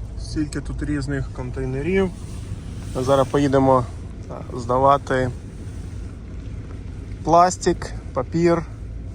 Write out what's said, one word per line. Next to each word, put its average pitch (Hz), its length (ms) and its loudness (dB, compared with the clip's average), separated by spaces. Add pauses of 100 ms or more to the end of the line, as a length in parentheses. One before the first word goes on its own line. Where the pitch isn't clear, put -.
(200)
стільки 151 420 -4
тут 131 220 -6
різних 139 500 -2
контейнерів. 135 760 0 (840)
Ми 131 80 0
зараз 135 240 6
поїдемо, 135 580 6 (440)
а, 127 300 -10
здавати 131 680 4 (1900)
пластик, 175 680 4 (220)
папір. 170 500 2 (520)